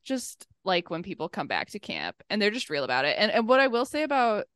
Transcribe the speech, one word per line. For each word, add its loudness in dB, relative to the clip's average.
just -6
like 0
when -6
people -8
come -6
back -2
to -12
camp -8
and 0
they're 4
just -6
real -2
about 2
it. 2
And, 2
and 2
what 6
I 4
will 0
say -4
about 0